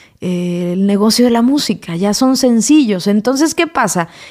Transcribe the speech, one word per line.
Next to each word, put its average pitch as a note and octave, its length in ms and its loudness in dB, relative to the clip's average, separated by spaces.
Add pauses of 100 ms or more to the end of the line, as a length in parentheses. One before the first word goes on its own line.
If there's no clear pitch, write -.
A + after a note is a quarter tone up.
(220)
eh, F3 540 -4
el F#3+ 120 0
negocio G#3+ 380 2
de B3 60 4
la A#3 120 2
música, A#3+ 540 -2
ya G3+ 160 0
son C4 240 0
sencillos. A#3 680 2
Entonces, B3+ 480 0
¿qué E4+ 120 -2
pasa? F#3 420 -4 (220)